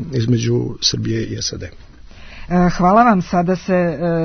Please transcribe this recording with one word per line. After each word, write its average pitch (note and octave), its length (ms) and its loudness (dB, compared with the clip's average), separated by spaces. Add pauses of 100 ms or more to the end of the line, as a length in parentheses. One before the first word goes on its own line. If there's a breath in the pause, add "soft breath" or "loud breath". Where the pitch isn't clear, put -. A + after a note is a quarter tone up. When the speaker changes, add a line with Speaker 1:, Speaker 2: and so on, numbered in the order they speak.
(140)
Speaker 1:
između A#2+ 680 0
Srbije A2 440 -2
i G#2+ 160 -8
sad. F2+ 220 -8
Speaker 2:
E, F2+ 60 -12 (1080 loud breath)
hvala F#3+ 260 6
vam. G#3+ 180 4
Sada F3 340 0
se, F#3 180 -4
e, F3 260 0 (260)